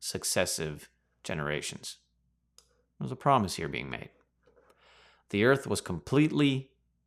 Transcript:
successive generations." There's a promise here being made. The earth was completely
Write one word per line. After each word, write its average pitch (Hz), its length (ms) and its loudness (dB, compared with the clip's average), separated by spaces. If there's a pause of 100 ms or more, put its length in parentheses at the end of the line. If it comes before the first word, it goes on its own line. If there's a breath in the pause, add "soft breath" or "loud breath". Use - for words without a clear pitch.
successive - 880 -4 (340)
generations." - 720 -6 (1000)
There's 127 120 -8
a 127 60 -8
promise 123 380 4
here 82 120 -4
being 67 220 -6
made. - 220 -10 (1200 soft breath)
The 101 140 4
earth 135 220 4
was 104 140 -2
completely 139 920 0 (360)